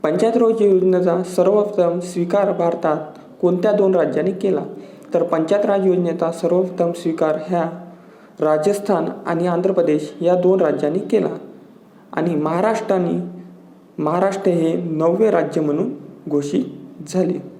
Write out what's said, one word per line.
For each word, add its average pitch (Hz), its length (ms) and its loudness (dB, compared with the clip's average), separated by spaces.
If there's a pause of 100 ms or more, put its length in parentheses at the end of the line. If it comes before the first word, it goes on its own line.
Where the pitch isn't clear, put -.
पंचायत 214 340 2
राज 220 260 2
योजनेचा 185 600 4
सर्वप्रथम 180 760 2
स्वीकार 180 520 0
भारतात 170 440 0 (440)
कोणत्या 180 320 2
दोन 190 220 4
राज्यांनी 165 380 0
केला? 185 300 -2 (520)
तर 170 80 2
पंचायत 165 440 0
राज 196 200 2
योजनेचा 170 460 0
सर्वप्रथम 175 600 0
स्वीकार 160 540 -2
ह्या 170 240 -2 (720)
राजस्थान 165 640 0 (220)
आणि 170 200 -2
आंध्र 180 260 0
प्रदेश 151 480 0
या 175 140 2
दोन 180 260 4
राज्यांनी 151 380 0
केला - 380 0 (760)
आणि 165 220 -2
महाराष्ट्राने, 175 840 0 (840)
महाराष्ट्र 180 480 2
हे 165 220 2
नववे 175 580 2
राज्य 165 300 0
म्हणून 156 300 0 (380)
घोषित 143 360 0 (440)
झाले. - 520 -2